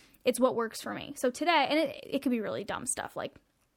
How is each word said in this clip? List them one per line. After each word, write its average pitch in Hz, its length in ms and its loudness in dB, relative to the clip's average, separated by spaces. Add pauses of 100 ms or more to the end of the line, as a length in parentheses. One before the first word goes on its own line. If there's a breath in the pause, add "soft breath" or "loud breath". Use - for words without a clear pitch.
(240 soft breath)
it's 247 160 2
what 240 160 4
works 226 260 -4
for 214 120 -6
me. - 220 -10
So 254 140 2
today, 302 400 4
and 294 80 4
it, 311 240 0
it - 200 -2
could 254 100 2
be 240 80 2
really 196 240 -4
dumb - 220 -6
stuff. - 320 -4
Like, - 180 -8 (420)